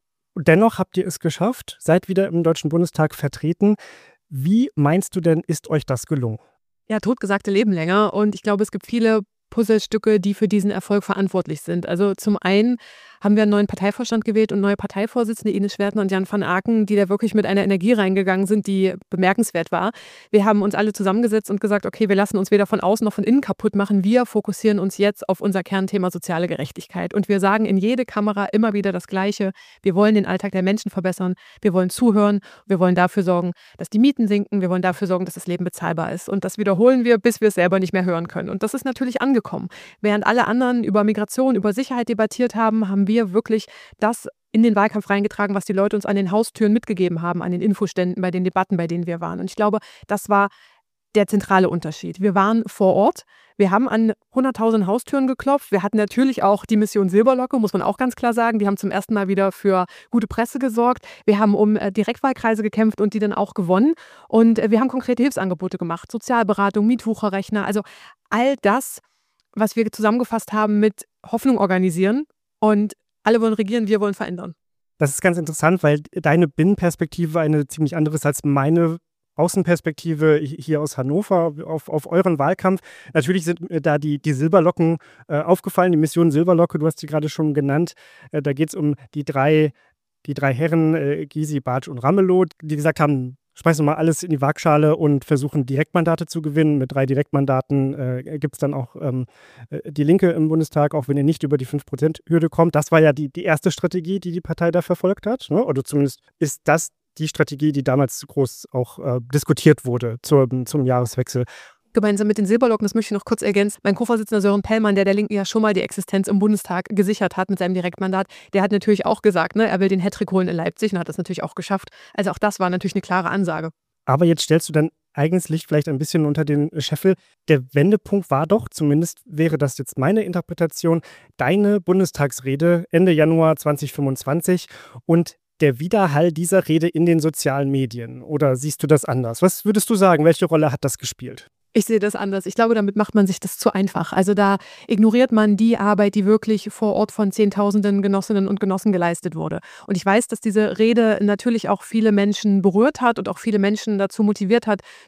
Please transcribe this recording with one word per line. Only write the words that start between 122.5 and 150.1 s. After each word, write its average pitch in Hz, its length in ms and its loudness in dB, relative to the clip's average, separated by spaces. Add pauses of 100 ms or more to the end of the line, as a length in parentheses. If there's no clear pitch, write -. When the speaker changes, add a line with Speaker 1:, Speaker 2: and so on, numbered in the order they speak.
Speaker 2:
war 185 100 0
natürlich 180 240 -4
eine 196 80 -2
klare 185 260 -2
Ansage. 165 420 -4 (340)
Speaker 1:
Aber 139 200 2
jetzt 170 180 4
stellst 160 260 2
du 160 40 -10
dann 151 180 2 (220)
eigenes 165 360 0
Licht 160 180 -4
vielleicht 151 220 0
ein 143 100 -4
bisschen 156 260 0
unter 151 200 0
den 147 260 0 (100)
Scheffel. 185 360 0 (320)
Der 135 260 2
Wendepunkt 196 560 2
war 143 160 0
doch, 202 220 0
zumindest 156 580 0
wäre 156 320 0
das 135 200 -2
jetzt - 200 -10
meine 190 240 2
Interpretation, 165 800 -2 (340)
deine 202 440 2
Bundestagsrede 170 1120 0
Ende 180 180 6
Januar 160 460 4
zwanzig 147 360 -4
fünfundzwanzig 147 760 -2 (380)
und 165 300 2 (240)
der 139 180 2
Widerhall 175 540 2
dieser 175 360 0
Rede 160 200 2
in 160 160 0
den 165 160 4
sozialen 143 500 -2
Medien. 123 520 -4
Oder 143 340 0
siehst 143 260 -6
du 156 40 0
das 143 180 4
anders? 123 380 -2
Was - 240 2
würdest 208 240 0
du 233 40 4
sagen? 180 300 4
Welche 165 220 4
Rolle 156 260 2
hat 131 120 -6
das 110 120 -2
gespielt? - 520 -14 (240)
Speaker 2:
Ich 220 120 2
sehe 220 160 0
das 208 160 -2
anders. 196 300 -6
Ich 196 100 -8
glaube, 226 180 2
damit 202 220 0
macht 208 180 0
man 202 140 4
sich 190 100 -4
das - 180 -10
zu - 160 0
einfach. 190 400 -2
Also 190 220 2
da 196 220 2 (320)
ignoriert 226 420 4
man 214 260 4
die 226 200 2
Arbeit, 202 400 2
die 208 80 0
wirklich 214 460 0
vor 208 240 -2
Ort 214 180 -2
von 202 180 -2
Zehntausenden 202 720 0
Genossinnen 196 460 0
und 196 100 -2
Genossen 196 320 -2
geleistet 175 460 -2
wurde. 160 240 -6 (260)
Und 202 100 -2
ich 175 80 -6
weiß, 196 220 2